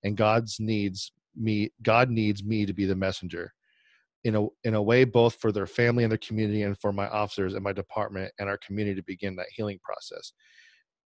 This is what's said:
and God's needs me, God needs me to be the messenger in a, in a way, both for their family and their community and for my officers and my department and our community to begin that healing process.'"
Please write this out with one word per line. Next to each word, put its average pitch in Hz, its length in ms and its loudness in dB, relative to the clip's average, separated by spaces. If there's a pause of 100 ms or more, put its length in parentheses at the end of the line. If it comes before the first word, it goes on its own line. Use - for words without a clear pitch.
and 101 100 -2
God's 110 460 2
needs 101 500 -4 (240)
me, 107 360 0 (120)
God 120 260 4
needs 104 340 0
me 107 220 0
to 98 80 -4
be 98 120 0
the 95 100 0
messenger 92 580 -4 (720)
in 113 100 2
a, 104 100 2 (200)
in 113 80 0
a 107 80 2
way, 120 240 6
both 117 300 4
for 110 180 0
their 98 140 -2
family 120 360 2
and 110 80 2
their 110 60 0
community 107 460 -2
and 101 140 -2
for 104 140 -2
my 101 160 -2
officers 101 460 -2
and 98 100 -6
my 98 80 -2
department 98 680 -6
and 101 100 -4
our 101 80 -2
community 101 420 -4
to 85 60 -12
begin 95 320 -6
that 90 180 -8
healing 104 260 -6
process.'" - 520 -12 (720)